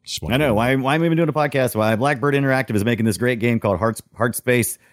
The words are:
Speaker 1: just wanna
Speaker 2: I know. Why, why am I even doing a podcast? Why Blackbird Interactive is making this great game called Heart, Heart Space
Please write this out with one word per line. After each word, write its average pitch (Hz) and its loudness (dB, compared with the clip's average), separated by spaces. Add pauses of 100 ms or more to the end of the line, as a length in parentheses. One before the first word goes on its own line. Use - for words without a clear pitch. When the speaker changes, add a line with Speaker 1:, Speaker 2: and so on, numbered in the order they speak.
Speaker 1:
just - -10
wanna 107 -2
Speaker 2:
I - 0
know. 139 2
Why, 123 0
why 131 0
am 165 0
I 170 2
even 165 2
doing 165 2
a 147 -2
podcast? 139 0
Why 107 2
Blackbird 139 0
Interactive 131 0
is 101 0
making 113 0
this 104 0
great 120 -2
game 120 2
called 98 0
Heart, 110 -2 (140)
Heart 117 -2
Space 123 0 (140)